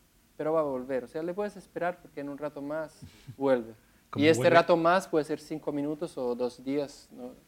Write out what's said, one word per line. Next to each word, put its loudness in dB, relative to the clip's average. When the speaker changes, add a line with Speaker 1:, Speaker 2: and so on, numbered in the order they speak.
Speaker 1:
pero -2
va 2
a 0
volver, -4
o -14
sea, -8
le -6
puedes -6
esperar -6
porque -14
en -10
un -10
rato -10
más -8
Speaker 2:
<laughs> -18
Speaker 1:
vuelve. 2
Speaker 2:
Como 0
Speaker 1:
Y 8
este 4
Speaker 2:
vuelve 6
Speaker 1:
rato 6
más 2
puede 0
ser -6
cinco -8
minutos -6
o -2
dos -4
días, -6
¿no? -14